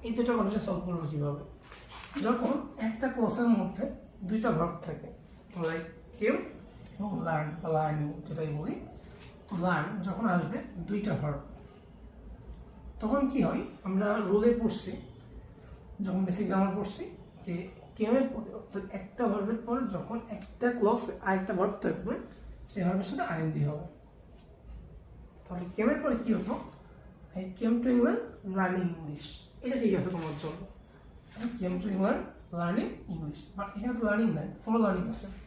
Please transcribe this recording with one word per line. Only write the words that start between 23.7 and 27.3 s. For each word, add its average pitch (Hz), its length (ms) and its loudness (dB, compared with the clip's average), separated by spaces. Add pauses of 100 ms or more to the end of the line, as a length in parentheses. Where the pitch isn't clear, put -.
তাহলে 175 160 -4 (100)
কেমের 247 280 4
পরে 262 200 4
কি 220 100 4
হতো? 185 200 0 (840)